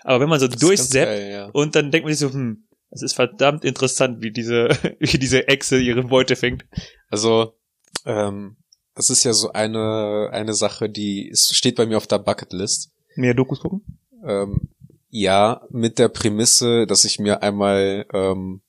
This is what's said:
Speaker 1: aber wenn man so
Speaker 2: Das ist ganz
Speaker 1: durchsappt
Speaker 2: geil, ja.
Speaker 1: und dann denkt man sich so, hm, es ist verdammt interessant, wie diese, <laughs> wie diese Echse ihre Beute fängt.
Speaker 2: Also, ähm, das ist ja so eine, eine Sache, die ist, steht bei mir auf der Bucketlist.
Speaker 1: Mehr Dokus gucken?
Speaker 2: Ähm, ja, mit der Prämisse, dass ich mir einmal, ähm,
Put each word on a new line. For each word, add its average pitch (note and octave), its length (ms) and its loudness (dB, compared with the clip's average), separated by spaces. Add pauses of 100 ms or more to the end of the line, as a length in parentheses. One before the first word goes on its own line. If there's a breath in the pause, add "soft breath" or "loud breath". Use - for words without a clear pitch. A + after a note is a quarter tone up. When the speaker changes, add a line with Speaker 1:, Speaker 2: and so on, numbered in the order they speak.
Speaker 1:
aber B2+ 160 2
wenn C#3+ 80 2
man D#3+ 120 4
so C3+ 60 4
Speaker 2:
Das A#2+ 100 -2
ist A#2 40 -4
ganz D3+ 80 4 (220)
Speaker 1:
durchsappt C3 160 4
Speaker 2:
geil, G2+ 260 -4
ja. G2+ 200 -10
Speaker 1:
und D3+ 220 0
dann D3 160 2
denkt D#3+ 140 0
man D#3 100 -2
sich C#3 140 -4
so, B2+ 40 -4
hm, A#2+ 340 -6 (240)
es - 120 -14
ist B2 120 -6
verdammt C3+ 500 0
interessant, B2+ 580 0
wie A2+ 80 -4
diese, A#2 380 0
<laughs> - 320 -2
wie B2+ 180 0
diese B2+ 300 2
Echse C3+ 320 2
ihre B2 240 0
Beute B2+ 320 2
fängt. - 280 -4 (440 loud breath)
Speaker 2:
Also, A2+ 460 0 (500)
ähm, G2+ 520 -4 (380)
das - 160 0
ist B2 140 2
ja B2 80 2
so G#2+ 200 0
eine, G#2+ 800 -2
eine A2 220 -4
Sache, G#2 340 -2
die G2+ 400 -6
ist, - 260 0
steht B2 220 0
bei A2+ 100 2
mir A2 120 0
auf - 80 -6
der G#2 120 0
Bucketlist. - 720 -6 (240)
Speaker 1:
Mehr B2 180 2
Dokus C3 260 0
gucken? F#3+ 220 -8 (440)
Speaker 2:
Ähm, G2+ 440 -4 (400)
ja, G#2 600 2
mit A2+ 280 -4
der A#2 100 6
Prämisse, A#2 800 2
dass G2 180 4
ich - 140 -4
mir G#2 240 0
einmal, G2+ 720 2
ähm, F#2+ 540 -2